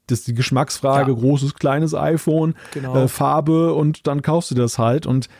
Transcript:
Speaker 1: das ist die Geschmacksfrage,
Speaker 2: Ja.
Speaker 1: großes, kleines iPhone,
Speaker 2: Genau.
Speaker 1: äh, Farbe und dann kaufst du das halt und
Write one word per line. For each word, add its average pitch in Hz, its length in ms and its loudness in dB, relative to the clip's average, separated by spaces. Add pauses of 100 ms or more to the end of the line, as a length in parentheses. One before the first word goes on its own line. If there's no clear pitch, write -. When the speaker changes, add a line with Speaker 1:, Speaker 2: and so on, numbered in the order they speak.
Speaker 1:
das 123 120 -2
ist - 100 -10
die 117 60 -2
Geschmacksfrage, 135 760 0
Speaker 2:
Ja. 120 60 -2
Speaker 1:
großes, 135 360 0
kleines 147 400 0
iPhone, 160 640 0 (180)
Speaker 2:
Genau. 131 200 -8
Speaker 1:
äh, 131 140 4
Farbe 156 640 2
und 151 340 0
dann 143 140 0
kaufst 165 300 0
du 131 40 -4
das 120 240 0
halt 120 280 0
und 127 340 -2